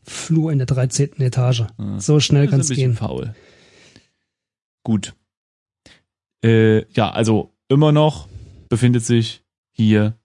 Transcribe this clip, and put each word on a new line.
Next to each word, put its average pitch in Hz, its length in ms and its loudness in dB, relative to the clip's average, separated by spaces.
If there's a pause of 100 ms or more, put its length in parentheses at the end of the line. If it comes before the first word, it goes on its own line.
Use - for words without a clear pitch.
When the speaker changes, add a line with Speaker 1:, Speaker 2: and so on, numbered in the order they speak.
Speaker 1:
Flur 160 480 -2
in 143 60 0
der 127 100 -2
dreizehnten 131 560 -2
Etage. 123 400 0 (140)
Speaker 2:
Ja. 101 220 -8
Speaker 1:
So 151 200 2
schnell 143 260 2
Speaker 2:
Das - 40 -2
ist - 20 0
ein 139 60 2
Speaker 1:
kann's 131 100 0
Speaker 2:
bisschen 127 220 -2
Speaker 1:
gehen. 117 60 0
Speaker 2:
faul. 107 380 -8 (1500)
Gut. 110 300 -4 (1300)
Äh, 110 480 4
ja, 107 180 0
also 110 420 -2 (140)
immer 151 240 2
noch 151 380 0 (400)
befindet 120 360 0
sich 117 380 -2 (300)
hier, 107 520 2